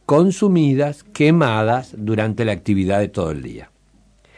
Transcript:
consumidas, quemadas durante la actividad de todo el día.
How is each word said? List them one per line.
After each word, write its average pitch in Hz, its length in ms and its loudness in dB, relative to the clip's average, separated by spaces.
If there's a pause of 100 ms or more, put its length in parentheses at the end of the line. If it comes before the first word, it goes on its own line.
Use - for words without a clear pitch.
consumidas, 151 1000 2
quemadas 127 920 0
durante 107 480 -2
la 110 80 -2
actividad 98 460 -2
de 101 100 -2
todo 87 220 -6
el 73 100 -8
día. 58 300 -16 (680)